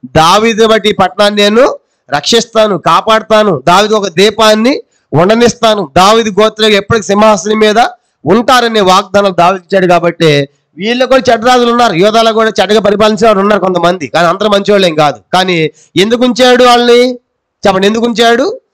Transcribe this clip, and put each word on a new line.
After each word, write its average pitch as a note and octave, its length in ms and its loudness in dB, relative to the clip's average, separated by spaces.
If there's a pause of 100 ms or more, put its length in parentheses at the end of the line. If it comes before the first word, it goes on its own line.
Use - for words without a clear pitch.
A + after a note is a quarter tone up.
దావీదు G#3 600 0
బట్టి G#3+ 220 0
ఈ G#3+ 40 0
పట్టణాన్ని G3+ 500 -2
నేను A#3+ 360 0 (320)
రక్షిస్తాను, G#3+ 680 -2
కాపాడుతాను, G3+ 880 0
దావీదు G3+ 280 2
ఒక G3+ 140 -4
దీపాన్ని G#3+ 760 0 (300)
ఉండనిస్తాను, G#3+ 840 0
దావీదు G#3 440 0
గోత్రం G#3+ 260 0
ఎప్పటికీ G#3 400 -2
సింహాసనం G#3+ 520 0
మీద G#3+ 200 0 (460)
ఉంటారనే A#3 560 0
వాగ్దానం F#3+ 580 0
దావీదు F#3 240 0
ఇచ్చాడు. F#3+ 240 -2
కాబట్టి E3 600 0 (280)
వీళ్ళు A#3+ 300 -4
కూడా C4 160 0 (100)
చెడ్డ A3+ 120 -2
రాజులు B3 260 2
ఉన్నారు, A#3 240 0
యోధాలో A3 380 0
కూడా A3 280 -2
చెడ్డగా G#3 200 0
పరిపాలించే G#3 460 0
వారు G#3+ 120 2
ఉన్నారు G3+ 220 0
కొంతమంది, F3 480 -2
కానీ E3 180 -2
అందరూ G3 220 -2
మంచివాళ్ళు G3+ 380 0
ఏం D#3+ 80 -2
కాదు. C#3+ 260 -2 (120)
కానీ F3 380 0 (260)
ఎందుకు A3+ 280 0
ఉంచాడు B3 400 2
వాళ్ళని? A#3+ 500 2 (520)
చెప్పండి, F#3+ 200 0
ఎందుకు A3 200 -2
ఉంచాడు? A#3+ 540 -2 (140)